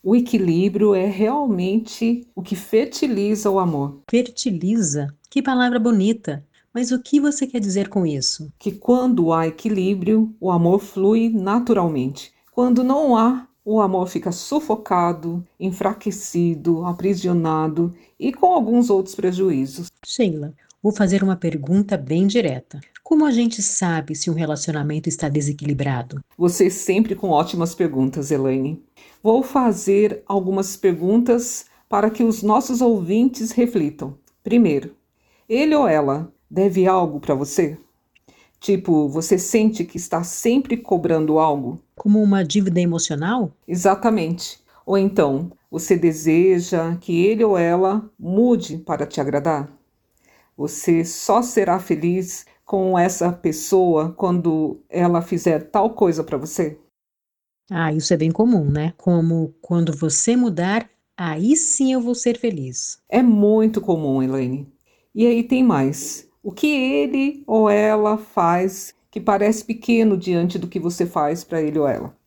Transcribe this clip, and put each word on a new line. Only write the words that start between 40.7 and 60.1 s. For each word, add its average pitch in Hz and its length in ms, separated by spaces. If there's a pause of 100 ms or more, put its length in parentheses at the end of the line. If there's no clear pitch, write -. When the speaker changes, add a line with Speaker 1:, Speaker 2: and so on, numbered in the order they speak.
Speaker 1:
cobrando 160 640
algo? 151 400 (160)
Speaker 2:
Como 214 260
uma 196 220
dívida 180 360
emocional? 170 680 (160)
Speaker 1:
Exatamente. 185 920 (260)
Ou 196 100
então, 175 540 (180)
você 160 280
deseja 170 1040
que 175 260
ele 220 160
ou 202 160
ela 185 580
mude 190 600
para 151 260
te 147 160
agradar? 143 480 (880)
Você 165 480
só - 380
será 190 380
feliz 180 640 (240)
com 185 260
essa 175 360
pessoa 170 800
quando 170 760
ela 175 320
fizer 170 380 (140)
tal 208 180
coisa 175 320
pra 147 160
você? 156 400 (880)
Speaker 2:
Ah, 165 240
isso 160 220
é - 20
bem 160 140
comum, 214 340
né? 151 320
Como, 165 640
"Quando 170 320
você 160 440